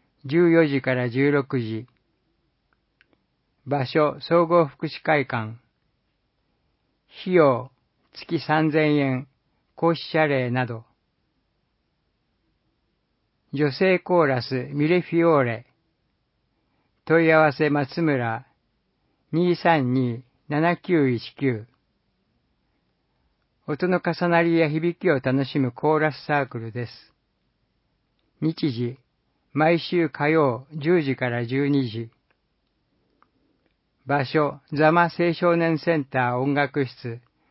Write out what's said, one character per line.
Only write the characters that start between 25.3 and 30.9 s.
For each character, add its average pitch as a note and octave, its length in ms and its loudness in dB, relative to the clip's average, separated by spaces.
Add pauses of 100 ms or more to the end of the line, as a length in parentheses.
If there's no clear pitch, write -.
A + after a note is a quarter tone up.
し C#3 140 -4
む B2+ 140 0
コ D#3 240 0
ー - 20 2
ラ D3+ 120 0
ス - 140 -14
サ C#3+ 200 0
ー - 20 -18
ク B2 120 -12
ル A2+ 140 -12
で A#2+ 140 -8
す。 - 60 -16 (1500)
日 D#3+ 320 -4
時、 A#2+ 260 -6 (540)
毎 D#3+ 260 2
週 E3+ 300 -2
火 D3 220 -2
曜、 C3+ 420 0
十 D#3+ 300 0